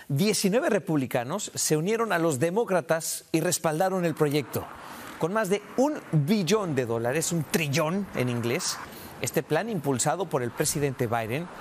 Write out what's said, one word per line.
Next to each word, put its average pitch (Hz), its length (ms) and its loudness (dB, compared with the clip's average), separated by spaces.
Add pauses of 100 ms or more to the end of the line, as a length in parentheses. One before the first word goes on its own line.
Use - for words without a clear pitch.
diecinueve 202 600 2
republicanos 147 840 0
se - 220 2
unieron 214 360 0
a 170 60 4
los 160 200 2
demócratas 170 960 0
y 160 80 4
respaldaron 175 640 2
el 160 100 2
proyecto. 147 500 0 (540)
Con 165 140 0
más 220 160 0
de 202 140 0 (140)
un 285 240 2 (120)
billón 175 640 2
de 127 120 2
dólares, 120 460 0
un 165 120 0
trillón 165 720 0
en 123 140 0
inglés, 120 480 -2 (460)
este - 200 0
plan, 180 260 0
impulsado 151 580 0
por 143 160 0
el 120 80 -2
presidente 143 560 0
Biden, 117 400 -2 (140)